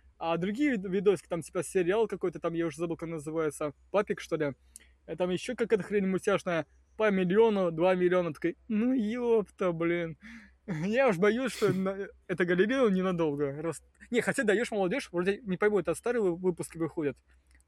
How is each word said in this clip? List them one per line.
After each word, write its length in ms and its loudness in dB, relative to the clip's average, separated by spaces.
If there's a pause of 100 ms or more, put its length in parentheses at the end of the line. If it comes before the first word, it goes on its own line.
(180)
А 200 -2
другие 340 0
вид-, 160 -2
видосики, 400 2
там, 140 -4
типа, 220 -6
сериал 440 0
какой-то, 320 -6
там, 140 -4
я 120 0
уже 120 -6
забыл, 180 -4
как 120 -10
называется, 640 -4 (180)
"Папик", 300 0
что 160 -6
ли. 180 -2 (520)
Э, 100 -12
там 140 -2
ещё 260 -4
какая-то 280 0
хрень 220 0
мультяшная, 600 0 (300)
по 140 2
миллиону, 600 4
два 240 4
миллиона, 380 2
такой: 220 -4 (120)
"Ну, 260 0
ёпта, 800 0
блин". 440 -2 (500)
<laughs> 0 - (200)
Я 220 4
уж 100 2
боюсь, 340 2
что 200 0
на-, 360 -4 (200)
это 160 0
Галилео 460 4
ненадолго. 720 -2
Раз-, 200 -6 (280)
не, 100 2
хотя 240 0
"Даёшь 280 2
молодёжь", 400 -2
вроде, 300 -2
не 140 -4
пойму, 240 2
это 140 -2
старые 280 -2
вы-, 140 2
выпуски 420 -4
выходят, 380 -4 (520)